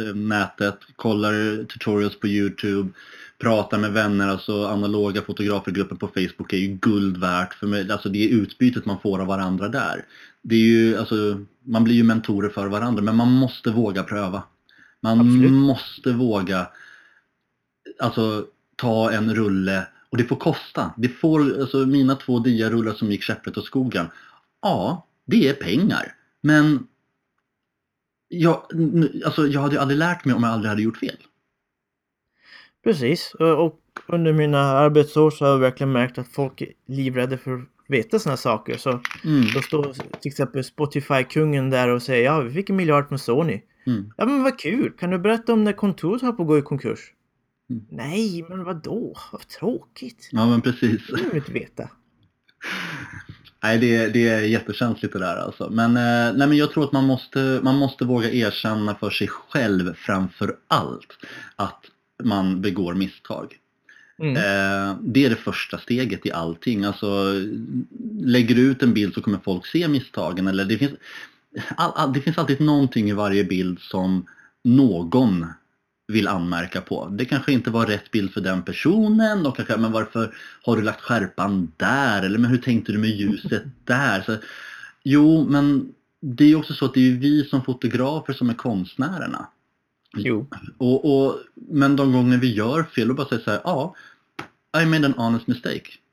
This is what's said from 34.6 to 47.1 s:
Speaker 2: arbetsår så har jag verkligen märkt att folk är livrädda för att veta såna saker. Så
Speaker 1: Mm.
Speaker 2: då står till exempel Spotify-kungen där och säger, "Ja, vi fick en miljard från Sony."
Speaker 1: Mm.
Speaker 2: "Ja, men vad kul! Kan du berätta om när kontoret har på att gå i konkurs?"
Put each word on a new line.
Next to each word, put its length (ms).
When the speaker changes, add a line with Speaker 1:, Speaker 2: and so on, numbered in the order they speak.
Speaker 2:
arbetsår 720
så 140
har 60
jag 80
verkligen 320
märkt 260
att 100
folk 340
är 60
livrädda 500
för 160
att 140
veta 320
såna 180
saker. 400
Så 120
Speaker 1:
Mm. 300
Speaker 2:
då 80
står 320
till 360
exempel 340
Spotify-kungen 1040
där 200
och 120
säger, 240
"Ja, 160
vi 120
fick 160
en 60
miljard 320
från 120
Sony." 420
Speaker 1:
Mm. 320
Speaker 2:
"Ja, 80
men 180
vad 160
kul! 400
Kan 100
du 100
berätta 340
om 100
när 100
kontoret 480
har 100
på 100
att 60
gå 100
i 40
konkurs?" 380